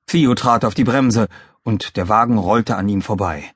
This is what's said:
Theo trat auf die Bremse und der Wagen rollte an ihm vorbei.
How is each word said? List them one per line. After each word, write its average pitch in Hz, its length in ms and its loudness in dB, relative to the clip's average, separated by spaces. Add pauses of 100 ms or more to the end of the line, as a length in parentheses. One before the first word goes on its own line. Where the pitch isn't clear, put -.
Theo 139 300 2
trat 120 280 2
auf 107 100 -2
die 131 100 0
Bremse 117 420 2 (380)
und 107 320 -4
der 90 120 -4
Wagen 113 300 2
rollte 107 380 0
an 95 120 -2
ihm 98 140 -2
vorbei. 90 540 -6